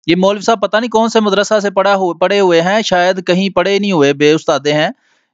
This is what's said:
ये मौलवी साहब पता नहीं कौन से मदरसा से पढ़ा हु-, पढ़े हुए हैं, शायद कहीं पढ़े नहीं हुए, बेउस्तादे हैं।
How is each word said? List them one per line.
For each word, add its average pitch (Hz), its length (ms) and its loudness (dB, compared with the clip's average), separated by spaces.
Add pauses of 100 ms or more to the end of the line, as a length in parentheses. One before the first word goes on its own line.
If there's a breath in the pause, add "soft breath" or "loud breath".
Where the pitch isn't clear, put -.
ये 165 80 2
मौलवी 190 260 0
साहब 220 200 0
पता 208 180 -2
नहीं 233 100 -4
कौन 226 180 0
से 220 120 0
मदरसा 202 400 0
से 196 100 -2
पढ़ा 196 240 0
हु-, 185 200 -2
पढ़े 185 240 0
हुए 175 220 2
हैं, 196 220 0
शायद 185 380 0
कहीं 185 300 -2
पढ़े 185 280 0
नहीं 202 140 -2
हुए, 143 200 2
बेउस्तादे 147 600 0
हैं। 160 220 -2 (400)